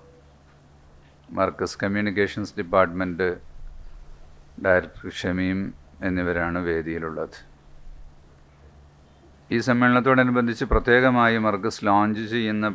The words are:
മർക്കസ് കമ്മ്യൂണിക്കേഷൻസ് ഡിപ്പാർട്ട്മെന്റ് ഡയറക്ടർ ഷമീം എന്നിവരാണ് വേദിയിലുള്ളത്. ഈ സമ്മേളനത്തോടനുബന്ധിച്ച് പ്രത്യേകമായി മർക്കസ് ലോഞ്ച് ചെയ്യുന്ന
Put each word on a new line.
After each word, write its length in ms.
മർക്കസ് 420
കമ്മ്യൂണിക്കേഷൻസ് 800
ഡിപ്പാർട്ട്മെന്റ് 680
ഡയറക്ടർ 540
ഷമീം 400
എന്നിവരാണ് 600
വേദിയിലുള്ളത്. 680
ഈ 180
സമ്മേളനത്തോടനുബന്ധിച്ച് 1080
പ്രത്യേകമായി 640
മർക്കസ് 420
ലോഞ്ച് 440
ചെയ്യുന്ന 420